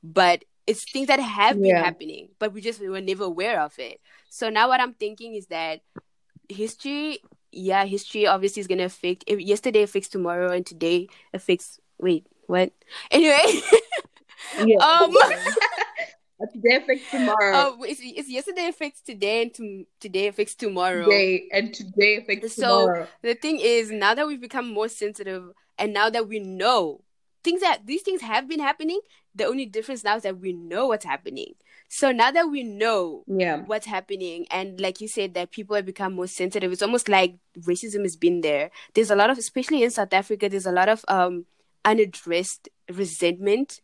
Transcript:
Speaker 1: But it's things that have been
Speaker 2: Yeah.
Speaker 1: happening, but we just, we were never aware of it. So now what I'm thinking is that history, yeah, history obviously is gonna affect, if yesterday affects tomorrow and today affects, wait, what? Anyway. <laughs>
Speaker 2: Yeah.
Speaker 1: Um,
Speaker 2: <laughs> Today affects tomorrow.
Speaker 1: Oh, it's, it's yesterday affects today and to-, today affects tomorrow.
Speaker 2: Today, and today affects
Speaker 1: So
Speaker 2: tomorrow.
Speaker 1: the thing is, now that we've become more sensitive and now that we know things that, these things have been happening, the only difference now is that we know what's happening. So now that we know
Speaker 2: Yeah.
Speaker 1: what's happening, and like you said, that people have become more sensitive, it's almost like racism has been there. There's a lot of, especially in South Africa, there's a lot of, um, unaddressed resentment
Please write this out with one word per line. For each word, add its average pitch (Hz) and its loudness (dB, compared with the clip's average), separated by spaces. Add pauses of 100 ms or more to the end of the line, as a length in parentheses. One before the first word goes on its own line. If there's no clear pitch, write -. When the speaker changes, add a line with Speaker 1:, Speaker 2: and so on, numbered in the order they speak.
Speaker 1:
But 175 2 (220)
it's 220 -4
things 269 -4
that 269 4
have 220 2
been 196 2 (120)
Speaker 2:
Yeah. 165 2
Speaker 1:
happening, 160 -6 (100)
but 214 -2
we 208 -14
just, 214 -6
we 196 -10
were 190 -6
never 190 -4
aware 185 -2
of - -6
it. 123 -14 (280)
So 226 -6
now 220 4
what 254 4
I'm 247 -2
thinking 220 -10
is 196 -10
that 160 -6 (680)
history, 277 -8 (320)
yeah, 190 0
history 202 -2
obviously 196 2
is 185 -8
gonna 185 -2
affect, 180 -6
if 208 0
yesterday 208 2
affects 202 -4
tomorrow 180 -2
and 180 -2
today 170 -2 (260)
affects, - -4 (200)
wait, 175 0 (220)
what? 180 2 (400)
Anyway. 302 6
<laughs> 370 4 (960)
Speaker 2:
Yeah. 220 8
Speaker 1:
Um, 330 6
Speaker 2:
<laughs> - 0
Today 233 2
affects 269 -2
tomorrow. 214 2 (260)
Speaker 1:
Oh, 254 -14
it's, 262 -8
it's 277 -12
yesterday 339 -6
affects 311 -8
today 214 -2
and 240 -6
to-, 202 -14 (140)
today 190 -4
affects 208 -4
tomorrow. 180 -2
Speaker 2:
Today, 190 4
and 214 -2
today 208 2
affects 214 -6
Speaker 1:
So 240 4
Speaker 2:
tomorrow. 180 -2 (140)
Speaker 1:
the 233 0
thing 302 -2
is, 226 4
now 214 2
that 294 0
we've 294 -8
become 240 -8
more 214 -4
sensitive 196 -10 (280)
and 208 -2
now 208 2
that 226 -2
we 214 -8
know 190 0 (420)
things 349 0
that, 285 0
these 311 -4
things 370 -6
have 233 -4
been 311 -6
happening, 311 -2 (340)
the 190 -4
only 262 -4
difference 220 -8
now 208 0
is 220 -10
that 190 -6
we 185 -8
know 175 -4
what's 214 -2
happening. - -10 (320)
So - 0
now 240 4
that 330 2
we 285 -6
know 202 -2
Speaker 2:
Yeah. 180 -2
Speaker 1:
what's 214 -4
happening, 190 -8
and 185 -6
like 190 -4
you 214 -10
said, 196 -6
that 180 -6
people 208 -8
have 202 -2
become 190 -6
more 180 -6
sensitive, 185 -4
it's 180 -4
almost 233 0
like 185 4 (260)
racism 202 -4
has 175 -4
been 175 2
there. 151 -2 (220)
There's 214 2
a 202 4
lot 208 6
of, 262 0
especially 254 -2
in 240 4
South 202 -2
Africa, 202 0
there's 190 -4
a 185 -2
lot 185 4
of, 220 0
um, 180 0 (400)
unaddressed 190 0 (220)
resentment 190 -2